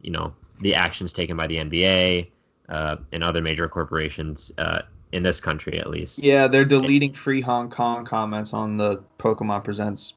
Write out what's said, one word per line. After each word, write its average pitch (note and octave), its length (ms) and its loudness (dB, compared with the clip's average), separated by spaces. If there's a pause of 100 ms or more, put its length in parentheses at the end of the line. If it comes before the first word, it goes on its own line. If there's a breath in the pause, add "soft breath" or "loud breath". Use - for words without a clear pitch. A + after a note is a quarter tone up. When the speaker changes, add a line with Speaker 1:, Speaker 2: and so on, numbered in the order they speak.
Speaker 1:
you E2+ 100 -10
know, D#2+ 220 -6 (280)
the G2 140 2
actions F2 360 0
taken E2+ 240 -4
by D#2+ 120 -4
the E2 100 -4
N D#2 120 -4
B E2+ 160 2
A, F2+ 460 4 (380)
uh, D#2 260 -4 (160)
and E2 120 -6
other E2 180 0
major D#2+ 260 -2
corporations, D#2 880 -6
uh, E2 260 -4 (280)
in F2+ 120 -2
this F2+ 180 2
country D#2 380 -6
at D#2+ 100 -8
least. D#2+ 300 -8
Speaker 2:
Yeah, C#3 280 6
they're C3+ 180 6
deleting C#3 480 4
free C3+ 280 -2
Hong A#2+ 280 -2
Kong A#2+ 360 -2
comments G#2+ 480 -4
on G#2+ 240 -2
the G2+ 240 0 (180)
Pokemon G#2+ 440 0
Presents. G#2 540 -6